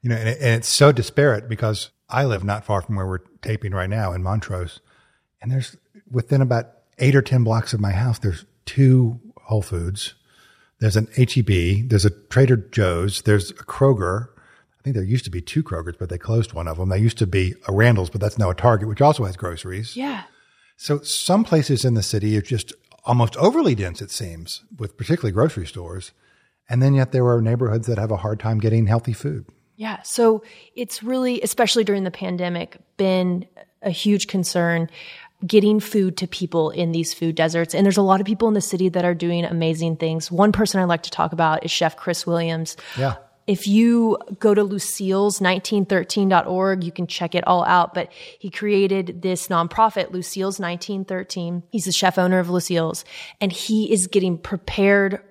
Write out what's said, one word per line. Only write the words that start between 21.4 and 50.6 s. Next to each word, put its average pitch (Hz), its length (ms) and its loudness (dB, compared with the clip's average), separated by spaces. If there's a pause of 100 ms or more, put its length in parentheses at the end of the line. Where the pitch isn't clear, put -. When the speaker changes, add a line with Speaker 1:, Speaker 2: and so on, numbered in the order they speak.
Speaker 1:
places 143 400 2
in 127 80 2
the 107 100 2
city 107 340 0
are 104 40 0
just - 320 -6 (320)
almost 120 320 2
overly 214 380 4
dense, 90 260 -6
it 101 100 -14
seems, 85 540 -12 (120)
with 107 200 -10
particularly 123 340 -2
grocery 104 360 0
stores. 87 440 -14 (580)
And 123 120 2
then 135 140 4
yet 131 180 0
there 127 140 2
are 120 140 4
neighborhoods 113 460 0
that 120 100 0
have 107 140 -2
a 104 60 -2
hard 107 240 -4
time 110 180 0
getting 110 280 2
healthy 117 260 0
food. 143 320 -8 (320)
Speaker 2:
Yeah. 214 240 -10
So 220 420 2 (320)
it's - 260 -10
really, 254 400 -2
especially 226 440 0
during 202 180 0
the 185 80 -4
pandemic, 175 680 -6 (200)
been 185 500 0 (340)
a - 80 -4
huge 196 380 0
concern 170 600 0 (580)
getting 214 320 4
food 196 380 -2
to 180 100 -6
people 165 440 -2
in 170 200 -2
these 165 220 -2
food 165 220 -4
deserts. 165 380 0
And 196 120 4
there's 196 100 4
a 202 60 2
lot 190 180 4
of 202 60 -2
people 220 240 0
in 214 40 2
the 208 60 2
city 185 300 0
that 175 160 -2
are 175 100 2
doing 170 300 -2
amazing 165 500 -2
things. 160 340 -4
One 196 220 4
person 196 300 0
I - 20 2
like 170 200 0
to - 60 -12
talk 165 220 -2
about 160 320 0
is 165 80 -6
Chef 160 240 -2
Chris - 320 -6
Williams. 165 480 -2 (220)
Speaker 1:
Yeah. 127 180 -2 (300)
Speaker 2:
If 202 220 -2
you 226 500 4 (220)
go 214 140 4
to 208 100 4
lucille's 196 800 -2
nineteen 196 440 0
thirteen 190 440 0
dot 180 180 2
org, 190 340 0
you 170 120 -6
can 175 140 -6
check - 280 -6
it 175 100 -2
all 175 200 2
out. 180 280 2
But - 160 -6 (300)
he 196 100 -12
created 190 720 0
this 185 280 -4
nonprofit, 185 600 0
Lucille's 190 500 -6